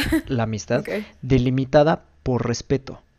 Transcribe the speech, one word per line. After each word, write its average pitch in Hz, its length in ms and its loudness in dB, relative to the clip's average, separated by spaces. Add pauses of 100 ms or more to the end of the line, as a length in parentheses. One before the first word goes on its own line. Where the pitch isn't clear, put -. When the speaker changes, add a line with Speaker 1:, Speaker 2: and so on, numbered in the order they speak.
(280)
Speaker 1:
la 123 160 -2
amistad 110 360 -2
Speaker 2:
<laughs> - 80 -10
Ok. 208 160 -6 (180)
Speaker 1:
delimitada 135 840 2 (180)
por 123 240 0
respeto. - 540 -4 (180)